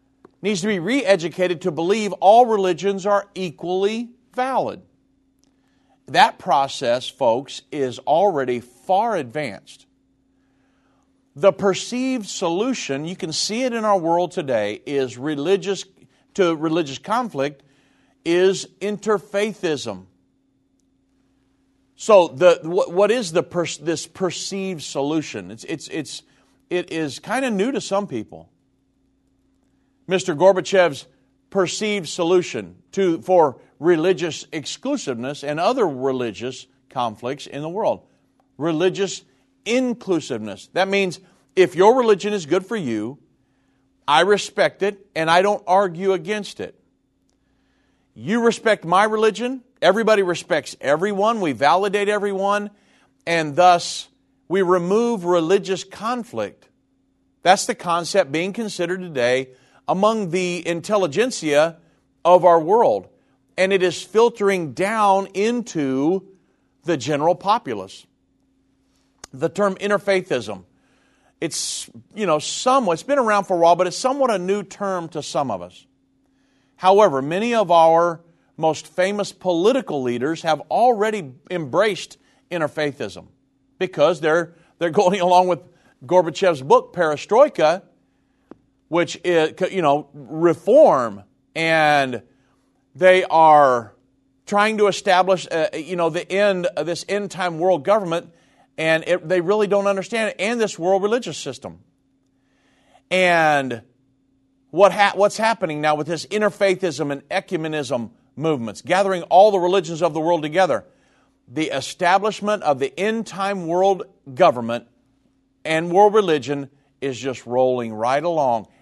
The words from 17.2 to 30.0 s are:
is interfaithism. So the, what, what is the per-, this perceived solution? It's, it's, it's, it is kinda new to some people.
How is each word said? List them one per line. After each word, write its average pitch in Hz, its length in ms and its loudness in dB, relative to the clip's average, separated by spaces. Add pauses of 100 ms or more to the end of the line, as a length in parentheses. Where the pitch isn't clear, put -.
is 175 440 0 (140)
interfaithism. 185 1200 -4 (1900)
So 190 320 6
the, 156 340 4
what, 170 320 -2
what 196 160 2
is 220 220 -2
the 165 100 0
per-, 170 240 -4 (160)
this 156 240 -4
perceived 190 800 -8
solution? 139 640 -6
It's, 107 140 -18
it's, 151 240 -10
it's, - 340 -10 (480)
it 180 220 -4
is 156 260 -6
kinda 254 320 -4
new 208 220 -2
to 240 100 -4
some 196 240 -4
people. 104 440 -12 (1600)